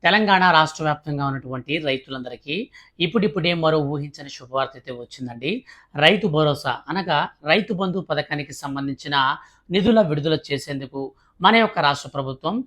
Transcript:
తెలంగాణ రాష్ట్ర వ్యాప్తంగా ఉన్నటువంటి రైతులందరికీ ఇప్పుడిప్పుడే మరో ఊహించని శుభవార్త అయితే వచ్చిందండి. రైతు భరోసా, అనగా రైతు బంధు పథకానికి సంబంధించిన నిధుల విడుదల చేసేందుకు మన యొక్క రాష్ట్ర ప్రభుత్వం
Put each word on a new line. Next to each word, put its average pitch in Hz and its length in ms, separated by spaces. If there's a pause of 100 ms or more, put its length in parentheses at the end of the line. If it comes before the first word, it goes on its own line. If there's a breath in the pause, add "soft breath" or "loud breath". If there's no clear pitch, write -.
తెలంగాణ 196 380 (120)
రాష్ట్ర 156 300
వ్యాప్తంగా 147 440
ఉన్నటువంటి 131 440 (140)
రైతులందరికీ 131 680 (500 loud breath)
ఇప్పుడిప్పుడే 175 460 (100)
మరో 156 160 (160)
ఊహించని 143 420
శుభవార్త 131 420
అయితే 131 140 (100)
వచ్చిందండి. 123 500 (440 loud breath)
రైతు 175 400
భరోసా, 147 380 (180)
అనగా 165 280 (320)
రైతు 208 300
బంధు 190 180 (100)
పథకానికి 147 520
సంబంధించిన 139 540 (600 loud breath)
నిధుల 220 340
విడుదల 151 280 (120)
చేసేందుకు 139 540 (420)
మన 214 180
యొక్క 208 240
రాష్ట్ర 139 280
ప్రభుత్వం 139 520